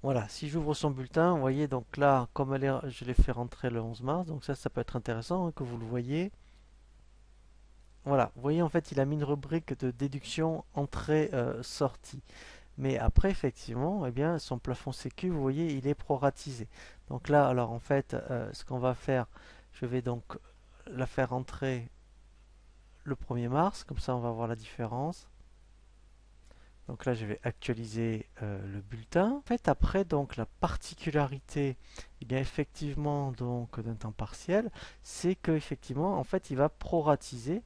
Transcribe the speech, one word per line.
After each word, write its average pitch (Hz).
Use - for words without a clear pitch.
Voilà, 127
si -
j'ouvre 151
son 147
bulletin, 143
vous 160
voyez, 135
donc 131
là, 139
comme 135
elle 135
est, 135
je 120
l'ai 123
fait -
rentrer 120
le 117
onze 113
mars, 156
donc 151
ça, 139
ça -
peut 123
être -
intéressant, 127
hein, 160
que 147
vous 120
le 113
voyez. 127
Voilà, 139
vous 123
voyez, 151
en 165
fait, 165
il 139
a 135
mis 143
une 147
rubrique 143
de 127
déduction 139
entrée, 151
euh, 123
sortie. -
Mais 135
après, -
effectivement, 147
eh 127
bien, 151
son 127
plafond -
C -
Q, 180
vous 160
voyez, 143
il 135
est -
proratisé. 135
Donc 131
là, 143
alors, 123
en 117
fait, -
euh, 120
ce -
qu'on 131
va 123
faire, 123
je -
vais 123
donc 120
la 131
faire 127
rentrer 127
le 139
premier 120
mars, 156
comme 139
ça, -
on 123
va 120
voir 113
la 117
différence. 120
Donc 120
là, 123
je 110
vais 104
actualiser, 113
euh, 101
le 98
bulletin. 120
En 285
fait, -
après, 190
donc, 143
la 113
particularité, 143
eh -
bien, 120
effectivement, 143
donc, 120
d'un 113
temps 110
partiel, 185
c'est -
que, -
effectivement, 156
en 135
fait, -
il 131
va 143
proratiser 147